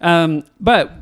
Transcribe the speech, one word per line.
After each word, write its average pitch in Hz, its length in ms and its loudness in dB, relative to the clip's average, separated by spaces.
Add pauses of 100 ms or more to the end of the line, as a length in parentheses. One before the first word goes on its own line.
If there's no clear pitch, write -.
Um, 165 440 0 (160)
but, 196 420 0